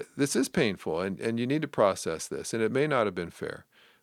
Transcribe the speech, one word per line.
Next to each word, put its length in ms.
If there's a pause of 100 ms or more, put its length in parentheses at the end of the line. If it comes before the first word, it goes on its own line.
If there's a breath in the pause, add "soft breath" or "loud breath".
(160)
this 180
is 140
painful, 540
and, 180
and 180
you 80
need 140
to 80
process 580
this, 280
and 80
it 100
may 140
not 180
have 100
been 160
fair. 360 (360 soft breath)